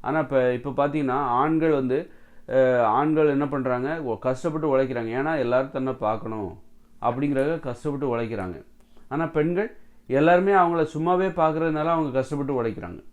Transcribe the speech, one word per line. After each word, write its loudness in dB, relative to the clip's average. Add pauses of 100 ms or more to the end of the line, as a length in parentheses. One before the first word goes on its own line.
ஆனா -2
இப்ப, 2
இப்ப -6
பார்த்தீங்கன்னா 0
ஆண்கள் 2
வந்து, 0 (380)
அ, 4
ஆண்கள் 4
என்ன 2
பண்றாங்க? -2
ஒ-, -4
கஷ்டப்பட்டு 0
உழைக்கிறாங்க. 0
ஏன்னா -2
எல்லாரும் 0
தன்னை -4
பார்க்கணும் -4 (420)
அப்படிங்கிறத 0
கஷ்டப்பட்டு -4
உழைக்கிறாங்க. -6 (420)
ஆனா -4
பெண்கள் -2 (300)
எல்லாருமே 4
அவங்கள 4 (100)
சும்மாவே 0
பார்க்கறதுனால 0
அவங்க 0
கஷ்டப்பட்டு -2
உழைக்கிறாங்க. -6